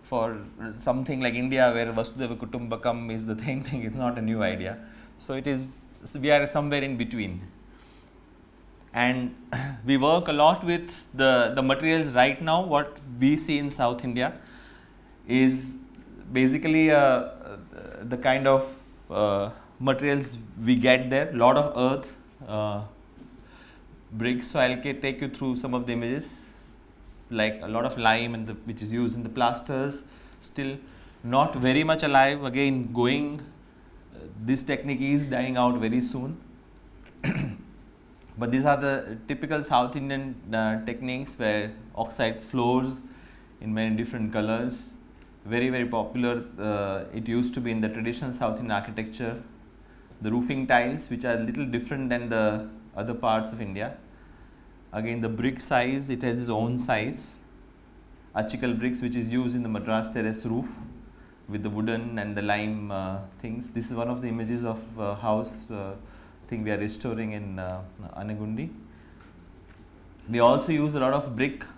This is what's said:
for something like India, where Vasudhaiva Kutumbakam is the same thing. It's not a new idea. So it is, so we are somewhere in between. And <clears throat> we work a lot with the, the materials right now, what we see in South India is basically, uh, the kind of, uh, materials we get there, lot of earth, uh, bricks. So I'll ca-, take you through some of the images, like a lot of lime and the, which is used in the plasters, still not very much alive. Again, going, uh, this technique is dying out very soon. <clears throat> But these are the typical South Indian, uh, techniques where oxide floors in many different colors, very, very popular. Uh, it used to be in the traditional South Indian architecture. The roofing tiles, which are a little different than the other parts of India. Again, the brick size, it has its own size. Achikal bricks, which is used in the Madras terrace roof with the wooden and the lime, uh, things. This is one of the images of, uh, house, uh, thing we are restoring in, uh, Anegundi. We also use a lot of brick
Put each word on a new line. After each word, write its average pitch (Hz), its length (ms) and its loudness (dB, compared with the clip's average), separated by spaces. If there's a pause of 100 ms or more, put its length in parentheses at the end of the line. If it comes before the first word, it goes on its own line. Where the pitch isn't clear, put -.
for 113 360 -2 (380)
something 127 440 -2
like 123 120 2
India, 127 400 4
where 117 200 0
Vasudhaiva 113 440 -4
Kutumbakam 117 760 -4
is 110 140 -4
the 110 180 -4
same 131 200 -4
thing. 127 200 -6
It's 110 120 -6
not 123 220 -2
a 117 40 -4
new 110 220 0
idea. 92 340 -2 (420)
So - 140 -8
it 135 140 -4
is, 131 420 -6 (140)
so - 160 -10
we 143 120 2
are 143 160 6
somewhere 143 360 0
in 135 140 -4
between. 110 440 -4 (1500)
And 123 420 2 (180)
<clears throat> 123 320 -6
we 135 120 6
work 160 300 4
a 165 60 -2
lot 160 300 6
with 170 500 -2
the, 127 420 6
the 135 60 2
materials 147 540 2
right 131 260 6
now, 165 220 2
what 147 340 0 (220)
we 139 180 6
see 156 200 0
in 143 120 0
South 127 340 0
India 127 360 -2 (880)
is 131 500 4 (540)
basically, 156 600 4
uh, 139 380 6 (720)
the 123 160 -4
kind 131 300 4
of, 135 160 6 (480)
uh, 101 380 2 (300)
materials 135 580 2 (280)
we 123 100 8
get 127 340 6
there, 139 240 2
lot 127 240 6
of 147 200 2
earth, 131 400 0 (300)
uh, 104 340 -4 (1300)
bricks. 120 400 -2
So 156 80 0
I'll 127 220 4
ca-, 139 200 -4
take 135 200 -2
you 135 80 -4
through 127 280 -4
some 123 160 -4
of 120 120 -2
the 120 80 -2
images, 120 520 -4 (840)
like 110 320 0
a 82 60 -10
lot 113 180 -2
of 127 120 -4
lime 117 360 2
and 110 140 -8
the, 113 60 -8 (180)
which 110 100 -8
is 107 120 -6
used 117 220 0
in 120 80 -6
the 113 60 -6
plasters, 131 720 -2 (380)
still 139 360 -6 (460)
not 135 320 2
very 131 280 4
much 160 200 2
alive. 139 400 6
Again, 131 500 0
going, 143 460 2 (760)
uh, - 40 -18 (240)
this 131 200 -2
technique 135 380 -4
is 143 240 2
dying 127 320 -2
out 123 200 4
very 110 240 2
soon. 135 400 -6 (840)
<clears throat> - 340 -2 (800)
But 117 140 -2
these 135 140 4
are 143 120 6
the 135 400 -2 (100)
typical 147 360 -2
South 123 320 2
Indian, 135 400 -4 (180)
uh, 110 320 2
techniques 127 540 -6
where 107 320 0 (240)
oxide 113 480 -2
floors 123 580 2 (600)
in 107 120 -4
many 110 220 0
different 113 360 -4
colors, 113 600 -2 (540)
very, 120 240 0
very 123 180 -2
popular. 120 560 -2 (160)
Uh, 101 540 -2
it 110 140 -6
used 120 280 0
to 135 60 -4
be 120 100 -2
in 113 100 0
the 107 80 2
traditional 117 420 -4
South 113 280 -2
Indian 120 120 -4
architecture. 110 720 -6 (800)
The 107 100 0
roofing 127 360 0
tiles, 127 420 2
which 123 160 -4
are 120 100 2
a 113 40 0
little 113 260 -2
different 127 440 -4
than 120 200 -2
the 107 400 2 (260)
other 117 200 -4
parts 110 380 0
of - 80 -8
India. 101 360 -6 (960)
Again, 113 280 -4
the 113 80 0
brick 120 300 -2
size, 135 520 0
it 123 100 -4
has 120 200 0
its 120 80 -4
own 113 280 0
size. 120 600 -2 (960)
Achikal 113 420 -2
bricks, 123 240 -2
which 120 140 -2
is 113 160 -2
used 123 240 0
in 123 80 -2
the 113 60 -4
Madras 110 440 -2
terrace 110 320 -2
roof 117 240 -2 (800)
with 104 140 -6
the 107 60 -2
wooden 113 500 -2
and 104 160 -4
the 101 60 -4
lime, 104 500 -2
uh, 95 280 -4 (200)
things. 120 320 -10
This 113 180 -6
is 123 60 -6
one 117 140 -2
of 123 120 -6
the 127 60 -6
images 113 380 -4
of, 113 340 -8
uh, 101 160 -2
house, 107 560 -2
uh, 98 240 -8 (520)
thing 113 160 -6
we 107 80 -2
are 104 60 0
restoring 110 560 -4
in, 104 260 -8
uh, 92 220 -6 (360)
Anegundi. 107 520 -6 (1600)
We 117 100 0
also 147 320 8
use 151 240 2
a 143 40 0
lot 131 140 2
of 143 220 -2
brick 135 280 0 (140)